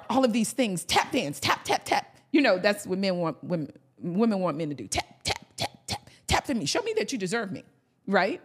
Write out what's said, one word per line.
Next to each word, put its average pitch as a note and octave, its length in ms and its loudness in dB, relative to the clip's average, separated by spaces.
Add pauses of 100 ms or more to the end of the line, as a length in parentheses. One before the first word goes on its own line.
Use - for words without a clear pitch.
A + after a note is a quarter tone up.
(100)
all C4 140 4
of A#3+ 80 4
these A3+ 180 0
things. G#3 340 0
Tap - 280 0
dance, D#3 260 -2
tap, - 240 -2
tap, - 220 -2
tap." - 320 -2 (160)
You D#4 80 6
know, G#3+ 180 6
that's G#3 260 2
what F#3 140 -2
men F#3+ 200 0
want, E3+ 260 -2
women, D#3+ 260 -2 (300)
women G#3 400 2
want E3+ 160 0
men D#3 140 -4
to D3 40 -6
do. B2 140 -12
"Tap, - 180 -2 (160)
tap, - 160 -4 (180)
tap, - 140 -4 (160)
tap, - 240 -8 (160)
tap - 220 2
for C#4+ 80 0
me. A#3+ 100 -2
Show - 160 0
me A4 140 -2
that G#4+ 160 -2
you C4 60 -4
deserve F#3+ 340 -4
me." - 100 -10 (460)
Right? G3 360 2